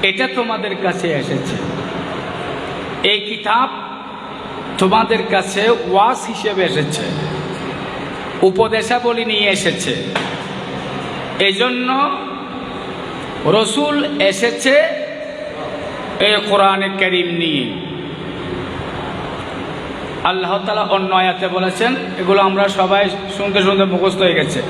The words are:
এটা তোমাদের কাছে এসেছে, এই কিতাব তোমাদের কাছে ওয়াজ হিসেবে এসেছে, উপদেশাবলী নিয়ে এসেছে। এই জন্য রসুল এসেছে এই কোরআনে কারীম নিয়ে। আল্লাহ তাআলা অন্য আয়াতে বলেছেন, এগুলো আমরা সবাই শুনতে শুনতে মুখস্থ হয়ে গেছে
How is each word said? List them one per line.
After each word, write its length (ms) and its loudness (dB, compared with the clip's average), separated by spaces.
এটা 220 2
তোমাদের 380 -2
কাছে 300 0
এসেছে, 420 -2
এই 160 2
কিতাব 500 0
তোমাদের 520 4
কাছে 320 2
ওয়াজ 360 6
হিসেবে 360 0
এসেছে, 420 0
উপদেশাবলী 840 4
নিয়ে 240 2
এসেছে। 440 2
এই 140 4
জন্য 360 0
রসুল 500 4
এসেছে 560 4
এই 80 6
কোরআনে 400 6
কারীম 300 2
নিয়ে। 240 2
আল্লাহ 300 -2
তাআলা 160 -2
অন্য 340 -2
আয়াতে 320 0
বলেছেন, 440 0
এগুলো 220 4
আমরা 280 4
সবাই 340 4
শুনতে 240 0
শুনতে 240 6
মুখস্থ 340 2
হয়ে 200 6
গেছে 200 0